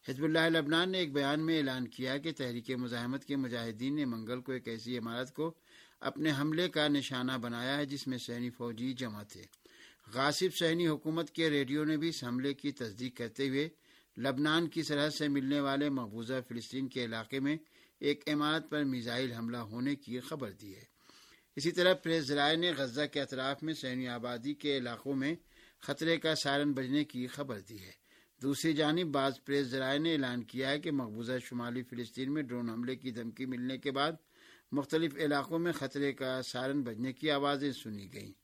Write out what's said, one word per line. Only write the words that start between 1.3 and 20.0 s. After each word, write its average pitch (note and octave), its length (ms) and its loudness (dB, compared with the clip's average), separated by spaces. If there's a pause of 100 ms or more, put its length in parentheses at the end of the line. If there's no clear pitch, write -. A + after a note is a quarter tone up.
میں D#3+ 180 4
اعلان C3 300 0
کیا B2+ 300 -2
کہ D#3 140 -4
تحریک B2 400 -4
مزاحمت B2 540 -2
کے C#3+ 100 -2
مجاہدین A#2+ 600 -2
نے D3 100 2
منگل A#2 360 -4
کو C3 100 -6
ایک B2 160 -4
ایسی A#2 300 -4
عمارت A#2+ 360 -4
کو D#3+ 200 -2 (460)
اپنے D3+ 400 0
حملے D#3 300 2
کا D3+ 180 2
نشانہ C3 440 2
بنایا B2 460 -2
ہے، D3 80 0
جس C3+ 220 -6
میں B2+ 100 -2
صہیونی A#2+ 320 -4
فوجی A#2+ 440 -4
جمع A2+ 300 -6
تھے۔ F#2 180 -16 (720)
غاصب F3+ 460 2
صہیونی E3+ 280 4
حکومت D#3+ 440 0
کے D#3+ 180 2
ریڈیو C#3+ 340 2
نے D#3 140 2
بھی E3 120 0
اس D#3+ 140 -6
حملے B2+ 300 0
کی C#3+ 180 -4
تصدیق A#2+ 460 -6
کرتے A#2+ 320 -2
ہوئے C#3+ 200 2 (480)
لبنان D3+ 500 2
کی D#3+ 160 -2
سرحد D3 260 2
سے D3+ 180 0
ملنے C#3 320 2
والے C#3 300 2
مقبوضہ A#2 440 -2 (140)
فلسطین B2 400 -4
کے B2 180 -2
علاقے A2+ 340 -4
میں C#3+ 180 2 (420)
ایک - 340 0
عمارت D3+ 360 2
پر D3+ 140 0
میزائل B2 480 0
حملہ A#2 260 -4
ہونے A#2+ 380 -2
کی B2 240 -6